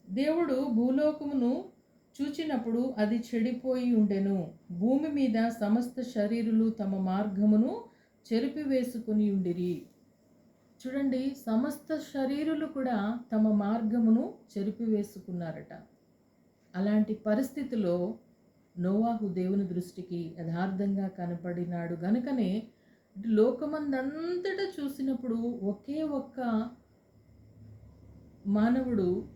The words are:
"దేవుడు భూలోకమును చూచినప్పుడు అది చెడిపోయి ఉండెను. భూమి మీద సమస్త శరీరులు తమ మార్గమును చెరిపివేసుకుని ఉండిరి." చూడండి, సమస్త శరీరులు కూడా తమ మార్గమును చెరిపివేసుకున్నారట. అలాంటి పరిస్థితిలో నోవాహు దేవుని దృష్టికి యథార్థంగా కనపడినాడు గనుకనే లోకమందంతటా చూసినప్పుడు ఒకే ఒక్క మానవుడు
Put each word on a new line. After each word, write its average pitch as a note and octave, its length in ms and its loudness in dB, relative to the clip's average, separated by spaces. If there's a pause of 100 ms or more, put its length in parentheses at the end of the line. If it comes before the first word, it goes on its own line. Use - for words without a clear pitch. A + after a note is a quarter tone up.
"దేవుడు C#4 640 2
భూలోకమును C4+ 920 2 (560)
చూచినప్పుడు B3+ 760 -2
అది G#3+ 260 2 (120)
చెడిపోయి B3 600 0
ఉండెను. G3 560 2 (200)
భూమి B3+ 360 2
మీద A#3 420 2
సమస్త A3+ 520 0
శరీరులు A3 680 2
తమ G3 280 -2
మార్గమును G#3 880 2 (500)
చెరిపివేసుకుని A#3 1000 0
ఉండిరి." F3+ 540 -2 (1000)
చూడండి, C4+ 480 0 (100)
సమస్త C#4+ 520 0
శరీరులు D4 680 -2
కూడా A#3+ 540 -2 (140)
తమ G#3+ 160 4
మార్గమును A3 840 2 (240)
చెరిపివేసుకున్నారట. G3 1200 -4 (960)
అలాంటి G#3+ 380 4
పరిస్థితిలో G#3+ 1000 0 (640)
నోవాహు G#3+ 540 2
దేవుని F#3 340 0
దృష్టికి F3 720 -6
యథార్థంగా F#3+ 680 -2
కనపడినాడు F3 880 -4
గనుకనే A3 720 0 (580)
లోకమందంతటా D4+ 1600 0
చూసినప్పుడు C4 520 -4 (280)
ఒకే C#4 400 -4
ఒక్క A#3+ 680 -2 (1800)
మానవుడు A3 800 2 (100)